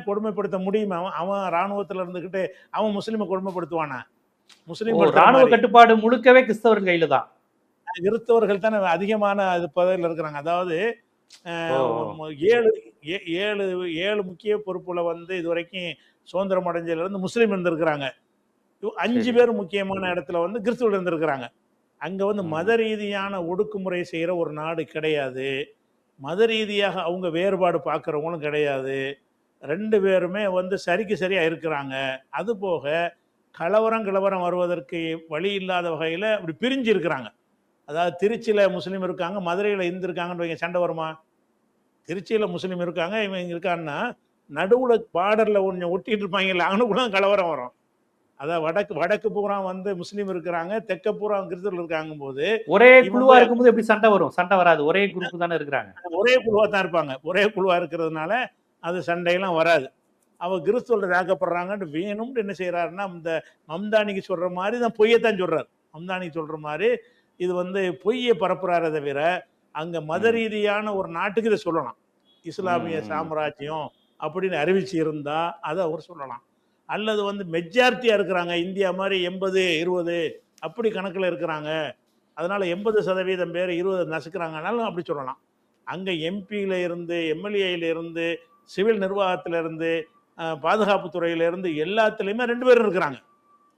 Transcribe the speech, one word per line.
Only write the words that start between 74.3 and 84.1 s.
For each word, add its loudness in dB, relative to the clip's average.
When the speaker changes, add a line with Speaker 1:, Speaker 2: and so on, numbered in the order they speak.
Speaker 1:
அறிவிச்சு 0
இருந்தா -2
அதை -4
அவர் -4
சொல்லலாம். -16
அல்லது -2
வந்து -4
மெஜாரிட்டியா 2
இருக்கிறாங்க, 0
இந்தியா 0
மாதிரி -2
எண்பது -2
இருபது -2
அப்படி -4
கணக்குல -4
இருக்கிறாங்க, -6
அதனால -2
எண்பது 0
சதவீதம் -2
பேர் -2
இருபது -2